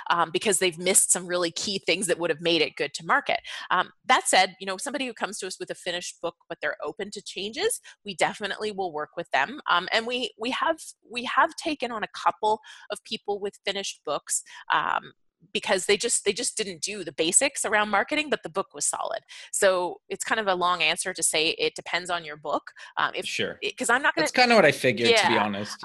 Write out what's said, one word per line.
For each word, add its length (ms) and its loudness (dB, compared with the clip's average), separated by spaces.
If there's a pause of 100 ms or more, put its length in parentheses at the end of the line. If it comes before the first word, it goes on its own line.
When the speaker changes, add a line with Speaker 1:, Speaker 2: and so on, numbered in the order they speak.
Speaker 1:
um, 220 2
because 260 2
they've 220 0
missed 320 4
some 160 0
really 240 0
key 260 -4
things 300 0
that 100 2
would 140 -2
have 100 -2
made 220 2
it 120 -2
good 200 -4
to 100 -10
market. 360 0 (280)
Um, 220 0 (140)
that 220 4
said, 320 4
you 60 -12
know, 120 -4
somebody 280 -6
who 80 -8
comes 260 -6
to 80 -8
us 120 -10
with 100 -10
a 60 -6
finished 460 -8
book, 160 -6 (120)
but 100 -8
they're 240 -4
open 280 -8
to 100 -10
changes, 600 -6 (220)
we 120 -10
definitely 560 -2
will 200 -6
work 240 -8
with 140 -8
them. 300 0 (100)
Um, 220 2
and 160 0
we, 320 -4
we 120 -4
have, 260 0 (300)
we 180 -8 (100)
have 220 4
taken 340 -4
on 100 -6
a 120 -4
couple 480 2 (300)
of 120 -10
people 380 -6
with 240 -8
finished 400 -4
books, 360 -4 (320)
um, 380 0 (400)
because 340 0
they 120 4
just, 260 0
they 80 2
just 240 -4
didn't 260 -6
do 220 -8
the 80 -10
basics 540 2
around 240 2
marketing, 400 0
but 120 0
the 80 -10
book 240 -4
was 120 -6
solid. 340 -4 (320)
So 560 2
it's 160 -8
kind 160 -2
of 80 0
a 80 4
long 260 2
answer 320 0
to 80 -6
say 280 2 (100)
it 160 0
depends 340 -6
on 140 -4
your 140 -12
book. 340 -6 (260)
Um, 160 0
if 120 -6
Speaker 2:
Sure. 360 -4
Speaker 1:
it, 160 -6
'cause 120 -2
I'm 120 6
not 140 2
gonna 80 0
Speaker 2:
That's 80 -2
kinda 240 6
what 100 10
I 60 10
figured, 440 4
to 120 6
be 60 4
Speaker 1:
Yeah. 100 4
Speaker 2:
honest. 420 -4